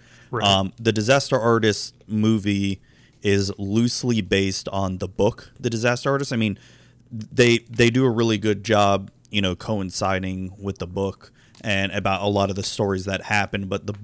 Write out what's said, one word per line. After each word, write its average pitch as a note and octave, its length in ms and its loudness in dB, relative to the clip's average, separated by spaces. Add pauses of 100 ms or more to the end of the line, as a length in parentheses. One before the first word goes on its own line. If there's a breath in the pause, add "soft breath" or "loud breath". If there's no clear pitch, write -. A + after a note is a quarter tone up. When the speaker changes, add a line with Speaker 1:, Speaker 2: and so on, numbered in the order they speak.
(320 loud breath)
Speaker 1:
Right. G#2+ 160 0
Speaker 2:
Um, F#2+ 320 2
the A2+ 120 2
Disaster A#2+ 480 2
Artist A2 540 2 (140)
movie G2+ 720 0 (400 soft breath)
is G2 380 2
loosely A2+ 640 0
based G2 480 0
on F#2+ 280 -4
the F#2 100 -6
book, G2+ 520 -2
The A#2+ 100 -4
Disaster A#2+ 400 0
Artist. C#3 240 -2
I A#2+ 40 -2
mean, G#2+ 200 0 (540 loud breath)
they, A#2 480 4 (100)
they A#2 220 4
do C3 140 2
a B2+ 40 4
really A2+ 300 2
good G2+ 240 0
job, G2+ 480 2 (180)
you G#2 120 -2
know, F#2 140 0
coinciding F#2+ 1000 -4
with G2 220 -8
the F2+ 80 -8
book F#2+ 440 -6 (300 soft breath)
and G2 300 -2
about F#2+ 320 -2
a G#2 40 0
lot G2 220 2
of F#2+ 60 -6
the F#2+ 80 -6
stories G2 420 -2
that F#2+ 180 -4
happen, G2+ 440 -2
but G2 180 -6
the, G2+ 80 -6 (100)